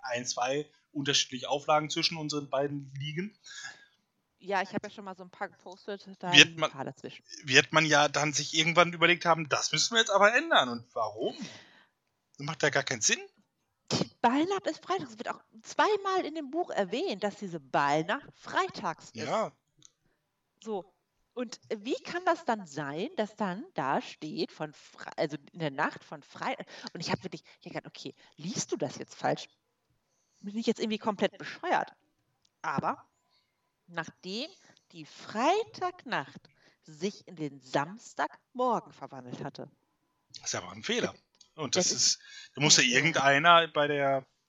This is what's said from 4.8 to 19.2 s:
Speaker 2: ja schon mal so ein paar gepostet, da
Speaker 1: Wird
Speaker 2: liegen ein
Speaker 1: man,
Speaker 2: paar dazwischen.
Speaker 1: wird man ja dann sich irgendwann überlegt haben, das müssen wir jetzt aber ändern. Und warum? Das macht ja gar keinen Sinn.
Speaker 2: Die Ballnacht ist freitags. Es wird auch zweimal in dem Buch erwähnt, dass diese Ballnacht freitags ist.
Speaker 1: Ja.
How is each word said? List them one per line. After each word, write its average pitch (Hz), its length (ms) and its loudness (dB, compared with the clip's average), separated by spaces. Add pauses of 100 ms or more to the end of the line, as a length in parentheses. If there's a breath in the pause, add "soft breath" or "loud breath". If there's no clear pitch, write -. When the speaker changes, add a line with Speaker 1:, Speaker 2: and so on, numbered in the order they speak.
Speaker 2:
ja 208 60 -10
schon 202 160 -16
mal 185 100 -12
so 185 80 -18
ein 180 60 -18
paar 196 200 -8
gepostet, - 560 -14 (140)
da 180 120 -4
Speaker 1:
Wird 151 160 12
Speaker 2:
liegen 165 80 -14
ein 160 60 -8
Speaker 1:
man, 156 100 0
Speaker 2:
paar 135 140 -10
dazwischen. - 380 -12 (200)
Speaker 1:
wird 139 300 6
man 160 120 6
ja 147 220 6
dann 143 260 -2
sich 147 200 -4
irgendwann 165 400 4
überlegt 170 320 2
haben, 165 240 2
das 117 220 -2
müssen 156 240 0
wir 226 40 4
jetzt 226 120 0
aber 202 240 6
ändern. 262 340 2
Und 117 160 -8 (100)
warum? 117 400 -4 (1000 loud breath)
Das 143 80 -10
macht 156 180 -4
ja 151 60 4
gar 139 140 2
keinen 120 180 -4
Sinn. 233 180 2 (760)
Speaker 2:
Die - 160 -2 (120)
Ballnacht 330 460 2
ist - 160 -4
freitags. 330 280 -4
Es 214 60 -18
wird 233 120 -10
auch - 120 -10 (220)
zweimal 381 640 2
in 311 100 -8
dem 285 160 -8
Buch 330 180 -2
erwähnt, 208 540 -2
dass 202 140 -4
diese 170 220 -8
Ballnacht 156 760 0
freitags - 760 -4
ist. - 40 -18
Speaker 1:
Ja. 170 360 -2 (1120)